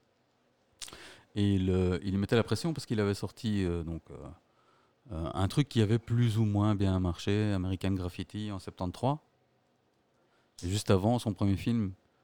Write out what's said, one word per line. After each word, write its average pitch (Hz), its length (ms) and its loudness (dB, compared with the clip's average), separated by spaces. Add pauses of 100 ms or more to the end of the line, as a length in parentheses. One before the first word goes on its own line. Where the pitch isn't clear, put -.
(1400)
Et 101 180 4
il, 92 160 2
euh, 92 320 4
il 95 160 -2
mettait 101 180 0
la 110 60 6
pression 113 320 -2
parce 131 120 -10
qu'il 113 140 -2
avait 101 140 2
sorti, 104 500 -4
euh, 85 200 -2
donc, 80 260 -6
euh, - 40 -16 (1000)
euh, 80 200 -4
un 92 160 0
truc - 200 0
qui 113 120 0
avait 110 200 4
plus 120 380 0
ou 113 60 4
moins 104 300 2
bien 95 240 2
marché, 101 540 0
American 95 400 -2
Graffiti, 95 580 -6
en 98 80 -8
septante-trois. 120 640 -4 (1400)
Et 87 40 -2
juste 101 220 -2
avant, 104 300 4
son 110 120 -2
premier 98 240 2
film, 107 360 -2 (320)